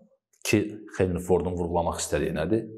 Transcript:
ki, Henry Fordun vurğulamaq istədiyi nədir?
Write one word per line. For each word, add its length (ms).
ki, 160
Henry 260
Fordun 320
vurğulamaq 440
istədiyi 360
nədir? 300